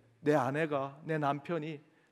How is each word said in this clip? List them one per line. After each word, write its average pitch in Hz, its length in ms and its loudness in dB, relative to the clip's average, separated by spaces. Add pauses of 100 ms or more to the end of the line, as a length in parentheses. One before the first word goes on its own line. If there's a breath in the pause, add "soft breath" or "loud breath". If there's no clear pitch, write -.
(200)
내 147 140 4
아내가, 143 720 0
내 160 140 -2
남편이, 151 640 -2 (280 soft breath)